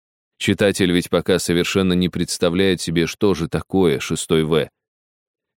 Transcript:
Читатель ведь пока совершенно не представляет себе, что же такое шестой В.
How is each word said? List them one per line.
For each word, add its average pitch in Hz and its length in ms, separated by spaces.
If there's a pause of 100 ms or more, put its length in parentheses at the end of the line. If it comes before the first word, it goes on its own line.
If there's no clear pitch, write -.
(380)
Читатель 98 540
ведь 87 180
пока 87 300
совершенно 90 540
не 90 140
представляет 87 720
себе, 82 280
что 101 260
же 80 160
такое 80 500
шестой 80 460
В. 76 240 (920)